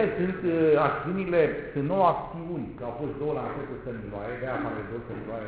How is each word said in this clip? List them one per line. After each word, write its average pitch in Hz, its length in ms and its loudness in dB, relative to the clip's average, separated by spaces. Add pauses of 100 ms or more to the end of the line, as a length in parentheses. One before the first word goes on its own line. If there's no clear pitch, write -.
(180)
sunt, 185 220 0 (120)
uh, 156 380 6
acțiunile, 170 520 2 (320)
sunt 143 200 0
nouă 190 220 6
acțiuni, 165 520 -6 (100)
că 120 120 -8
au - 120 -8
fost 143 200 -4
două 151 160 0
la 120 100 -4
început 120 340 -8
Stăniloae, 107 580 -8
de-aia 127 180 -4
apare 107 320 -4
două 117 160 -6
Stăniloae 107 420 -8